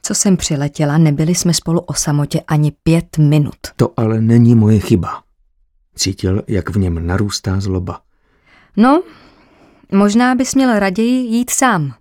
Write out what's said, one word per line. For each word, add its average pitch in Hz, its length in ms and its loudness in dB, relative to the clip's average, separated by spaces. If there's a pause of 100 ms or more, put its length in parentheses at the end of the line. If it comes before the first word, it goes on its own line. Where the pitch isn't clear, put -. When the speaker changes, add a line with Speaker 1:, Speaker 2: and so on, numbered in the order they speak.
Speaker 1:
co - 140 -6
jsem 190 220 2
přiletěla, 147 600 -2
nebyli 156 380 0
jsme 175 180 -2
spolu 160 260 -2
o - 140 -10
samotě 147 540 -2
ani 151 240 2 (120)
pět 165 340 0
minut.“ 147 400 2 (180)
Speaker 2:
To - 220 -2
ale 110 240 0
není 117 340 6
moje 110 240 4
chyba. - 440 -2 (720)
Cítil, 95 520 -2
jak 92 220 -4
v 82 80 -2
něm 85 300 -2
narůstá 98 520 -4
zloba. 92 420 -6 (760)
Speaker 1:
„No, 269 260 4 (880)
možná 214 440 2
bys 254 200 -4
měl 254 240 2
raději 226 560 -2
jít 240 140 -2
sám. 180 520 -2